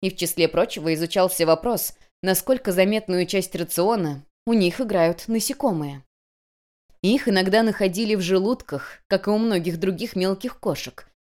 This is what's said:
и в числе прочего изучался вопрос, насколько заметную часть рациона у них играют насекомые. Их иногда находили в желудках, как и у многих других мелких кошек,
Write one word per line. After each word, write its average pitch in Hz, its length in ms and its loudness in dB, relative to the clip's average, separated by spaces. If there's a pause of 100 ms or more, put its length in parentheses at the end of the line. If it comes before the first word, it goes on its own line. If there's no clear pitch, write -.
и 185 80 0
в 190 60 -8
числе 165 320 2
прочего 165 440 0
изучался 170 540 0
вопрос, 160 480 0 (280)
насколько 190 500 0
заметную 190 520 2
часть 180 300 -2
рациона 170 680 -2 (240)
у 233 60 0
них 202 300 2
играют 170 460 0
насекомые. 196 760 -2 (1000)
Их 240 260 2
иногда 202 340 4
находили 208 520 0
в 190 60 0
желудках, 190 880 -2
как 196 180 0
и 202 40 2
у 214 80 2
многих 180 420 0
других 190 360 -4
мелких 190 440 -2
кошек, - 480 -6 (140)